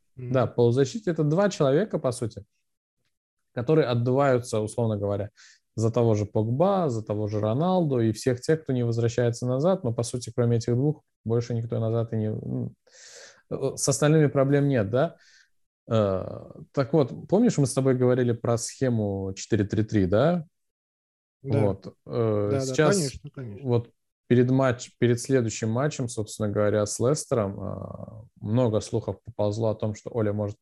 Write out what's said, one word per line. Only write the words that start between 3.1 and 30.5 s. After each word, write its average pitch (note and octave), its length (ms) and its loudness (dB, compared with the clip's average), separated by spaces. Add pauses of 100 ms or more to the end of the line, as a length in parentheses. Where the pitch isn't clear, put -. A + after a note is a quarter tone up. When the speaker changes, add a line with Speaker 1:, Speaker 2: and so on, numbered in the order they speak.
Speaker 2:
которые C#3+ 340 2
отдуваются, B2 720 2
условно G#2+ 380 -2
говоря, G2+ 320 -4 (460)
за A2 160 2
того A#2 240 4
же G#2 100 0
Погба, D3+ 640 0
за A2 140 -4
того G#2+ 240 -4
же G#2 120 -4
Роналду C#3+ 600 0
и A2+ 120 2
всех A#2+ 300 -2
тех, D#3 220 0
кто C3+ 100 -4
не B2 100 0
возвращается A#2 640 0
назад. D3+ 380 0
Но, A#2 100 -2
по A#2+ 100 -2
сути, A#2+ 320 -8
кроме A#2 220 2
этих A#2 160 0
двух, C#3+ 300 0 (200)
больше A#2 300 -2
никто A#2 260 -4
назад A2+ 340 -2
и A2+ 40 -2
не, G#2+ 100 0
м, A#2+ 460 -6 (800)
э, C#3 240 -4
с - 120 -4
остальными D3+ 400 4
проблем C#3 400 2
нет, A#2 220 0
да? C3+ 260 0 (720)
Э, G2+ 600 0 (240)
так C#3 200 -2
вот, D3 360 0
помнишь, A3 300 4
мы C#3+ 80 4
с - 60 -6
тобой C3+ 220 2
говорили B2 380 2
про A#2+ 240 0
схему G#2 800 -2
четыре G#2+ 300 0
три G#2 180 0
три, G#2 240 2
да? D3+ 380 2 (960)
Speaker 1:
Да. C3 180 2
Speaker 2:
Вот, G2 340 -2 (120)
э, G#2+ 440 0
Speaker 1:
Да, C3+ 140 0
да, - 0 -
Speaker 2:
сейчас D#3 320 2
Speaker 1:
конечно, C#3+ 320 -4
конечно. B2+ 400 -10
Speaker 2:
вот A#2+ 220 0 (360)
перед B2 220 4
матч-, C3 480 0
перед A#2+ 240 2
следующим A2+ 480 0
матчем, B2+ 400 -4
собственно G#2+ 400 -6
говоря, G#2 360 2
с - 140 -8
Лестером, A2+ 640 0
э, G2 640 -12 (180)
много A2 400 2
слухов - 420 -6
поползло G#2+ 460 -2
о G#2 60 -2
том, G#2+ 200 -4
что - 160 -16
Оля G#2 220 0
может G#2 280 -4